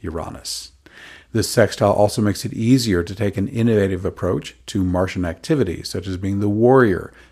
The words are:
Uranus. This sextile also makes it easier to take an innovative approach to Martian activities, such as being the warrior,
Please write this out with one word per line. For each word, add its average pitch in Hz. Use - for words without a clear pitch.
Uranus. 80
This 107
sextile 101
also 104
makes 104
it 104
easier 117
to 98
take 101
an 98
innovative 101
approach 95
to 95
Martian 92
activities, 87
such 92
as 95
being 98
the 104
warrior, 113